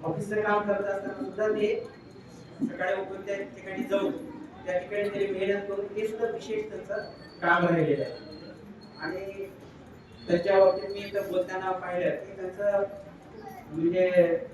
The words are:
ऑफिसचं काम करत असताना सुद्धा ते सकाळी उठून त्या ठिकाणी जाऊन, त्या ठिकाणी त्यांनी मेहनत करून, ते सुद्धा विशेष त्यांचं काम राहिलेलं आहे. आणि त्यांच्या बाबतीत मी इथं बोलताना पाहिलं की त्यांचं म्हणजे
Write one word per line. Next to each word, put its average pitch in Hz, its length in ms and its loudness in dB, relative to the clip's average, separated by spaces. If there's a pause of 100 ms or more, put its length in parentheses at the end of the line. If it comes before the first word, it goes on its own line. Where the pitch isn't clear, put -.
ऑफिसचं 202 380 -2
काम 208 200 2
करत 202 240 8
असताना 196 280 0
सुद्धा 208 340 0
ते - 400 4 (760)
सकाळी 190 380 0
उठून 190 240 -8
त्या 202 120 -2
ठिकाणी 190 460 -8
जाऊन, 190 280 2 (540)
त्या 185 120 0
ठिकाणी 202 320 -2
त्यांनी 196 360 0
मेहनत 196 160 2
करून, 196 240 -4
ते 214 220 -4
सुद्धा 226 200 -2
विशेष - 420 -4
त्यांचं - 260 -2 (460)
काम - 260 4
राहिलेलं 156 360 4
आहे. - 100 -6 (880)
आणि 277 460 -8 (840)
त्यांच्या 190 320 4
बाबतीत 190 300 6
मी 202 100 -6
इथं 196 320 -4
बोलताना 185 400 -2
पाहिलं 180 380 -2
की 190 320 -6
त्यांचं 196 420 2 (840)
म्हणजे 170 720 6 (140)